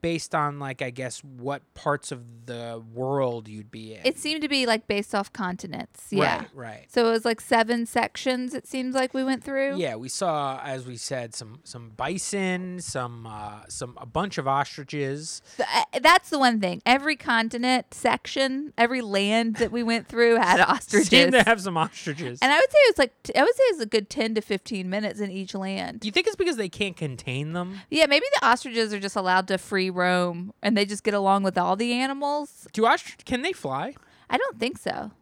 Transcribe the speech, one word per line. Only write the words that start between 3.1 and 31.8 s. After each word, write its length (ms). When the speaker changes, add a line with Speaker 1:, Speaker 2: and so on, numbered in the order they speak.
Speaker 1:
you'd 220
be 240
in. 100
Speaker 2:
It 140
seemed 240
to 60
be, 180
like, 200
based 280
off 180
continents. 800
Yeah. 300
Speaker 1:
Right, 140
right. 340
Speaker 2:
So 180
it 60
was, 120
like, 160
seven 460
sections, 680
it 140
seems 280
like 200
we 100
went 200
through. 340
Speaker 1:
Yeah, 180
we 120
saw, 540
as 220
we 120
said, 380
some, 300
some 320
bison, 840
some, 460
uh, 420
some, 320
a 40
bunch 340
of 100
ostriches. 920
Speaker 2:
Th-, 120
uh, 80
that's 280
the 80
one 220
thing. 240
Every 320
continent 800
section, 840
every 240
land 560
that 140
we 120
went 260
through 280
had 240
Speaker 1:
<laughs> 80
Speaker 2:
ostriches. 400
Speaker 1:
Seemed 240
to 120
have 160
some 160
ostriches. 680
Speaker 2:
And 100
I 40
would 140
say 80
it 160
was, 40
like, 240
t-, 140
I 60
would 120
say 100
it 120
was 60
a 40
good 240
ten 240
to 60
fifteen 500
minutes 300
in 100
each 240
land. 460
Speaker 1:
Do 80
you 40
think 140
it's 100
because 200
they 120
can't 280
contain 560
them? 360
Speaker 2:
Yeah, 180
maybe 200
the 60
ostriches 460
are 60
just 180
allowed 320
to 100
free 320
roam 600
and 140
they 80
just 200
get 100
along 280
with 160
all 180
the 160